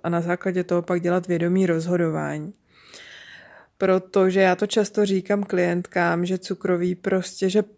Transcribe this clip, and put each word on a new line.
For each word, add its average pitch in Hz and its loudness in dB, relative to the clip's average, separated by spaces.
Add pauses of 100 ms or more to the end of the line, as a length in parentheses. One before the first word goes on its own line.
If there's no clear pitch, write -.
a 170 -2
na 170 0
základě 180 -2
toho 175 0
pak 180 -2
dělat 175 0
vědomý 175 2
rozhodování. 160 -2 (1200)
Protože 185 2
já 185 6
to 214 -2
často 208 0
říkám 202 0
klientkám, 175 0
že 185 -2
cukroví 180 -2
prostě, 190 -2
že 202 2 (140)